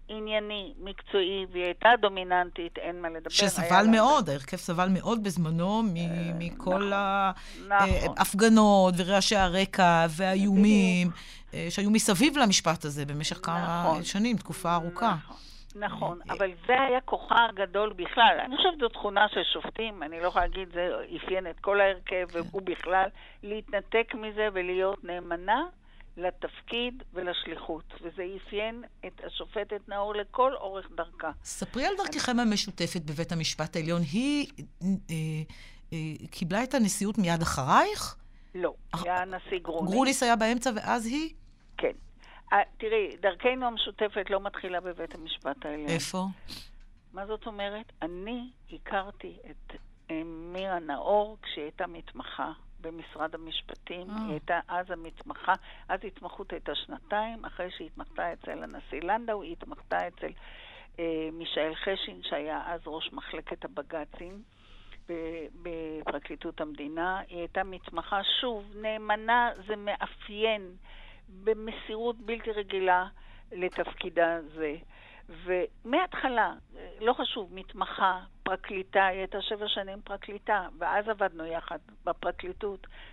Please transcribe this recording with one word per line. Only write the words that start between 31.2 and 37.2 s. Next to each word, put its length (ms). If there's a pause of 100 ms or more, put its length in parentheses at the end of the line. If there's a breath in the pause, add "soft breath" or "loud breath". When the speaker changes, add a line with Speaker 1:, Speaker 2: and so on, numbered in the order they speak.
Speaker 2:
ספרי 440
על 100
דרככם 440
Speaker 1:
אני 80
Speaker 2:
המשותפת 540
בבית 300
המשפט 440
העליון. 260 (100)
היא, 340 (360)
אה, 40 (1080 loud breath)
אה, 60 (320)
קיבלה 340
את 100
הנשיאות 440
מיד 240